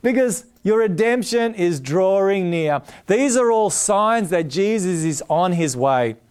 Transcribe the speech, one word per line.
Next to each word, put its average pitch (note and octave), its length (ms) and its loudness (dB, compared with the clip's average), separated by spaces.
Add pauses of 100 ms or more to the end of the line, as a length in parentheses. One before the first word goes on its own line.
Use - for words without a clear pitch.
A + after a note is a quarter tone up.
because B3 420 0 (180)
your G#3+ 180 2
redemption A3+ 720 0
is F3 260 -2
drawing F#3+ 680 0
near." D#3 320 -2 (240)
These B3 320 2
are A#3+ 120 2
all A3 200 2
signs G#3+ 580 0
that E3 200 -2
Jesus F#3 540 -2
is D#3+ 280 -4
on F3 220 0
his D#3 260 -2
way. B2 380 0 (140)